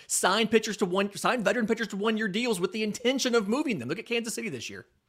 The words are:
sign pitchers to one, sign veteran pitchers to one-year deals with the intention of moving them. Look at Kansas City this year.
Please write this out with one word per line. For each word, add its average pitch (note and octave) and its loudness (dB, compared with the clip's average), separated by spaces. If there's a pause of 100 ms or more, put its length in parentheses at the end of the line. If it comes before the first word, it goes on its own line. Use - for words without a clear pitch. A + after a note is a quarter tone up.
sign G#3 2
pitchers A3 2
to G3+ 0
one, G3 0
sign A3 0
veteran G#3 2
pitchers A3 0
to - -6
one-year G#3+ 0
deals G#3+ 0
with F#3 0
the A3 -2
intention A#3+ 0
of G#3+ 2
moving B3 0
them. A#2 -6
Look E3+ -2
at - -12
Kansas A#3 -4
City A#3 -6
this B2 -8
year. G2 -14 (220)